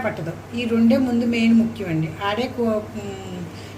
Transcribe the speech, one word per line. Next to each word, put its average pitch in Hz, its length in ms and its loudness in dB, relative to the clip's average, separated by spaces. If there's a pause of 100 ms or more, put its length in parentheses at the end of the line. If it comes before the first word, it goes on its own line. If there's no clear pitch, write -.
పట్టదు. 170 280 -6 (220)
ఈ 240 100 -2
రెండే 226 320 6
ముందు 240 280 2
మెయిన్ 233 280 4
ముఖ్యం 226 360 2
అండి. 156 200 0 (160)
ఆడే 214 220 -2
కో-, 220 360 -2 (160)
ఉమ్, 190 420 -10 (360)